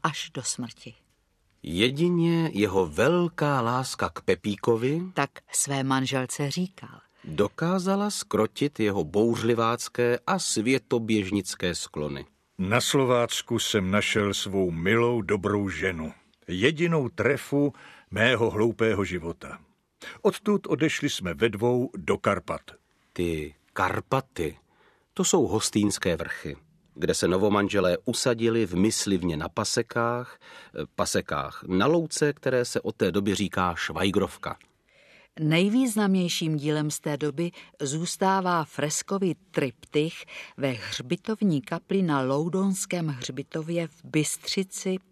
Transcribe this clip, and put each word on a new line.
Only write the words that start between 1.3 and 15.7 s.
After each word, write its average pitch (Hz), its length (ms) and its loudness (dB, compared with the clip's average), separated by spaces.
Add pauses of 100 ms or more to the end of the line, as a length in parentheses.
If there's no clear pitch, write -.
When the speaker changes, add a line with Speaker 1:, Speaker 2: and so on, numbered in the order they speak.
Speaker 2:
Jedině 165 880 2
jeho 95 340 2
velká 143 760 2
láska 120 480 -2
k - 120 -10
Pepíkovi, 117 800 0 (120)
Speaker 1:
tak 139 160 -2 (220)
své 139 300 -2
manželce 131 680 0
říkal, - 500 -8 (240)
Speaker 2:
dokázala 104 840 0
zkrotit - 680 -2
jeho 101 240 2
bouřlivácké 117 1200 2
a 185 120 2
světoběžnické 107 1400 0
sklony. 71 520 -6 (320)
Speaker 3:
Na 101 220 0
Slovácku 123 800 0
jsem 95 320 0
našel 104 440 0
svou 95 360 -2
milou 113 520 2
dobrou 101 460 0
ženu, 85 440 -4 (360)